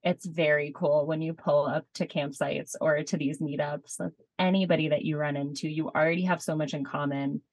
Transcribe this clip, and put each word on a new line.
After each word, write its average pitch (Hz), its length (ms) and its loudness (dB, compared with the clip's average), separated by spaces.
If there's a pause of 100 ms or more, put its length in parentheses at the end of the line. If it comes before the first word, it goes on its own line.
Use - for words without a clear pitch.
it's 180 240 0
very 151 480 2
cool 151 320 4
when 160 160 0
you 160 100 -2
pull 147 320 2
up 156 200 -2 (100)
to - 120 -2
campsites 143 720 -4
or 151 220 2
to 156 160 -2
these 143 240 -2
meetups, 147 580 -4
like, 175 120 -4 (260)
anybody 180 520 2
that 147 140 0
you 151 140 -2
run 147 180 -2
into, 143 320 -4
you 156 220 -2
already 165 360 2
have 175 160 0
so 160 140 -2
much 151 200 -2
in 143 80 -4
common. 143 580 -2 (120)